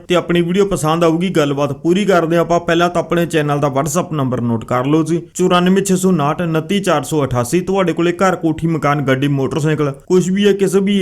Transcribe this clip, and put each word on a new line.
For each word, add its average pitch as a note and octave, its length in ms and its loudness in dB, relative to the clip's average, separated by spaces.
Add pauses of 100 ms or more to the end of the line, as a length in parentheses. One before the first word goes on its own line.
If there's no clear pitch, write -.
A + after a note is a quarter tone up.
ਤੇ F3+ 80 2
ਆਪਣੀ E3+ 260 2
ਵੀਡੀਓ F3+ 240 0
ਪਸੰਦ E3+ 380 0
ਆਊਗੀ। E3+ 260 2
ਗੱਲਬਾਤ C#3+ 440 0
ਪੂਰੀ F3 320 0
ਕਰਦੇ E3+ 300 2
ਹਾਂ E3+ 60 4
ਆਪਾਂ। E3+ 180 0
ਪਹਿਲਾਂ E3+ 300 0
ਤਾਂ E3+ 120 -2
ਆਪਣੇ E3+ 240 -2
ਚੈਨਲ D3 340 0
ਦਾ D3 80 0
WhatsApp C#3+ 480 -4
ਨੰਬਰ C3 260 -2
ਨੋਟ A#2 240 -2
ਕਰ B2+ 200 -2
ਲਓ D#3 180 2
ਜੀ, D#3+ 180 -2 (120)
ਚੁਰਾਨਵੇਂ F#3 500 2
ਛੇ F#3 120 0
ਸੌ F#3 140 2
ਉਨਾਹਠ D#3 320 0
ਉਨੱਤੀ D#3+ 380 -2
ਚਾਰ E3+ 240 0
ਸੌ D#3 220 -2
ਅਠਾਸੀ। B2 360 -2
ਤੁਹਾਡੇ F#3 320 0
ਕੋਲੇ E3+ 200 0
ਘਰ, F#3 220 0
ਕੋਠੀ, D#3+ 320 -2
ਮਕਾਨ, D3+ 340 0
ਗੱਡੀ, C3+ 260 0
ਮੋਟਰਸਾਈਕਲ, D3 640 -2 (160)
ਕੁਛ F3+ 220 2
ਵੀ G3 180 2
ਹੈ, G3 60 4
ਕਿਸੇ G3 260 0
ਵੀ G3+ 220 0